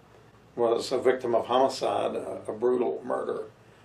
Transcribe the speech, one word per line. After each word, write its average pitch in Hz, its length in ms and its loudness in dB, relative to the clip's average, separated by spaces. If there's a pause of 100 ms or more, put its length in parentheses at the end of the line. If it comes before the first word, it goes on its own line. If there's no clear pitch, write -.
(540)
was 117 380 2
a 127 60 0
victim 123 360 2
of 110 120 2
homicide, 123 680 2
a, - 320 -8
a - 60 -6
brutal 120 520 0
murder. - 380 -4 (420)